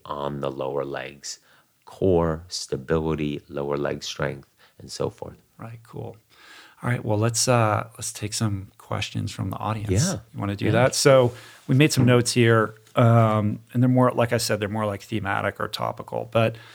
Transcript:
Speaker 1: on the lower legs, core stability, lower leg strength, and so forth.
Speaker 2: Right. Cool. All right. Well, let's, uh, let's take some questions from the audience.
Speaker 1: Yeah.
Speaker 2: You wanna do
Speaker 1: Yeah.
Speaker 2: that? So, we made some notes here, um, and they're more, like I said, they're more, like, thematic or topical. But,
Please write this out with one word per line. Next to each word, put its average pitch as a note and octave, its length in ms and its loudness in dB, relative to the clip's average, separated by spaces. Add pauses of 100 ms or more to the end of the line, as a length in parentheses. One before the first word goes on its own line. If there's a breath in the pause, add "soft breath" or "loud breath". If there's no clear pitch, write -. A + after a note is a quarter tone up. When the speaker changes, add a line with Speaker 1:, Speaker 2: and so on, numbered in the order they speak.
Speaker 1:
on C#2+ 340 -8
the C#2 100 -4
lower C2+ 360 -6
legs, C#2 540 -12 (440 soft breath)
core E2+ 640 0
stability, D2 1000 -4
lower C#2+ 280 -4
leg C#2+ 260 -6
strength, C#2+ 440 -8 (320 soft breath)
and C#2 100 -18
so C#2+ 200 -6
forth. - 260 -14 (220)
Speaker 2:
Right. A#2 260 -16
Cool. A2+ 320 -14 (680 loud breath)
All - 80 -4
right. B2 140 -2
Well, G#2+ 160 0
let's, A2+ 280 0
uh, A2 500 2
let's - 160 -10
take G#2 200 -8
some G2 440 -4
questions G#2 540 -6
from G#2 200 -6
the - 60 -8
audience. G#2 340 -6
Speaker 1:
Yeah. D3 220 0 (200)
Speaker 2:
You C3 60 -12
wanna G2+ 160 -4
do G#2+ 100 -6
Speaker 1:
Yeah. G#2+ 60 0
Speaker 2:
that? B2 240 2
So, C3 380 6 (340 loud breath)
we C#3 80 2
made D3+ 180 6
some B2+ 120 4
notes A#2+ 280 4
here, A2+ 420 4 (200)
um, A2+ 640 4 (140)
and B2 80 0
they're B2+ 80 4
more, B2+ 220 4
like A#2 220 0
I A#2+ 40 2
said, A2+ 220 -2
they're G#2 100 -2
more, G#2+ 160 -4
like, G2+ 180 -6
thematic G2+ 560 -4
or G#2+ 80 -6
topical. - 640 -8
But, A#2 240 2 (200 loud breath)